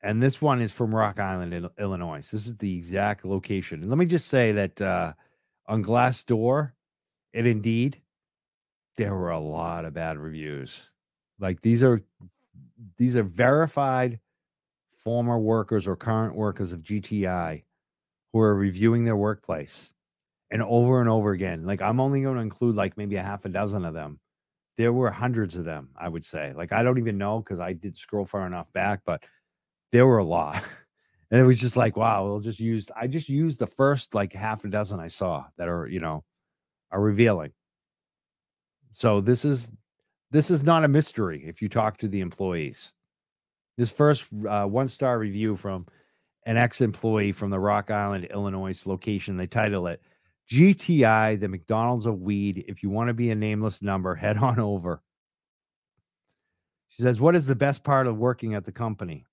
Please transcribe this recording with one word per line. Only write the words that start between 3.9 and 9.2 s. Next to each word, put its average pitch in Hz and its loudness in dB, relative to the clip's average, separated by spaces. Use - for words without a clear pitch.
let 135 0
me 180 4
just 165 0
say 120 4
that, 101 -2
uh, 87 -2
on 110 -2
Glassdoor 120 0
and 117 0
Indeed, 117 0
there 101 -2
were 90 -2